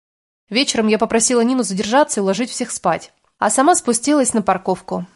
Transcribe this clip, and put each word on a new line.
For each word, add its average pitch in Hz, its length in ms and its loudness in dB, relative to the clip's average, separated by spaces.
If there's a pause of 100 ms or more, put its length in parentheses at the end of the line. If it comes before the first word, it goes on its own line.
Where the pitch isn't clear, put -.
(500)
Вечером 214 380 0
я 214 100 2
попросила 226 420 0
Нину 254 220 0
задержаться 214 580 0
и - 20 -2
уложить 196 280 -2
всех - 220 -8
спать. - 400 -4 (260)
А 208 120 0
сама 294 240 4
спустилась 269 580 0
на 226 80 2
парковку. 185 640 -2 (120)